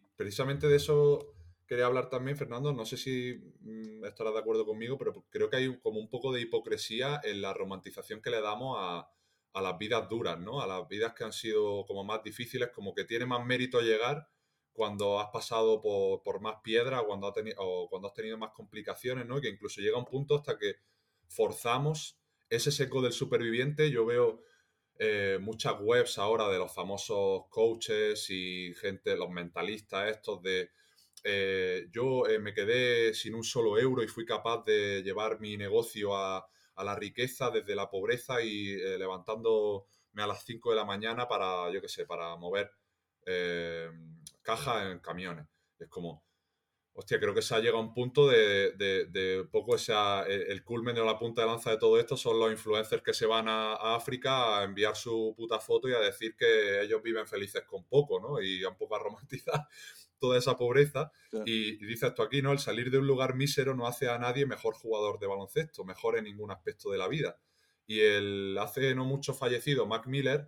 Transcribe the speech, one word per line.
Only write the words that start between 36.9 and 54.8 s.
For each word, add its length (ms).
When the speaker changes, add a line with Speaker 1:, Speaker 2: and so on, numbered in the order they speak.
Speaker 1:
riqueza 560
desde 240
la 140
pobreza 540
y, 280
eh, 280
levantándome 1200
a 40
las 180
cinco 260
de 60
la 80
mañana 420
para, 440
yo 100
qué 80
sé, 160
para 320
mover, 340
eh, 640
cajas 500
en 80
camiones". 480
Es 100
como, 360
hostia, 260
creo 140
que 80
se 140
ha 40
llegado 180
a 40
un 120
punto 340
de, 460
de, 320
de 400
poco 300
esa, 480
el, 280
el 120
culmen 360
o 60
la 120
punta 240
de 60
lanza 240
de 60
todo 220
esto 180
son 220
los 120
influencers 520
que 100
se 120
van 220
a, 280
a 200
África 640
a 40
enviar 340